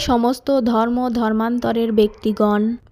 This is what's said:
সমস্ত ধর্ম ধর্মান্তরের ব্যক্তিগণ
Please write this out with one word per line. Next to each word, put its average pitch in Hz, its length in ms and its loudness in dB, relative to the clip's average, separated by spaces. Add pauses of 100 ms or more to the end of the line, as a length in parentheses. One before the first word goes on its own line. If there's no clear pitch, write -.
সমস্ত 240 460 0 (160)
ধর্ম 233 340 0 (140)
ধর্মান্তরের 226 800 -2
ব্যক্তিগণ 208 720 2 (300)